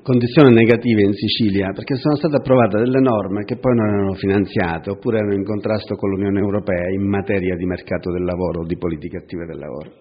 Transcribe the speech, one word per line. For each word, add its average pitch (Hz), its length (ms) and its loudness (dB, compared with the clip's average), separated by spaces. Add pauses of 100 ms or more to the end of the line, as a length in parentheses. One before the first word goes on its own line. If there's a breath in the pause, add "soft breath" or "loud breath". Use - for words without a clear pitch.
condizioni 123 540 6
negative 113 480 4
in 101 100 4
Sicilia, 98 580 -2
perché 117 260 -6
sono 151 180 0
state 143 220 0
approvate 117 420 2
delle 127 200 2
norme 104 440 0
che 117 140 -6
poi 127 180 0
non 107 180 2
erano 98 200 0
finanziate, 98 760 0
oppure 110 280 -2
erano 104 180 0
in 98 80 -2
contrasto 107 500 -4
con 98 160 -4
l'Unione 98 300 -2
Europea 95 500 -2
in 98 180 -2
materia 95 480 -2
di 87 100 -6
mercato 87 460 -6
del 90 120 -4
lavoro, 87 420 -4
di 85 100 -6
politiche 85 420 -8
attive 85 280 -12
del 80 140 -12
lavoro. 71 420 -14